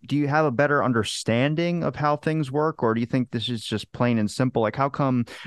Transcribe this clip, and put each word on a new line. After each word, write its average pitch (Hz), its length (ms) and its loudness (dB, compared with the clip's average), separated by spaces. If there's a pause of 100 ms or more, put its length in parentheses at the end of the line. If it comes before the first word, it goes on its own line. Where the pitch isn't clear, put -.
do 139 100 -2
you 147 120 0
have 156 180 2
a 139 60 2
better 143 320 2
understanding 139 960 0
of 139 140 -4
how 147 200 0
things 156 340 -2
work, 151 340 0
or 113 100 2
do 113 60 0
you 120 60 -2
think 127 260 -2
this 117 160 -4
is 120 160 -6
just - 280 -6
plain 120 260 2
and 104 120 0
simple? 123 320 0
Like, 107 140 0
how 139 120 0
come 131 360 0 (220)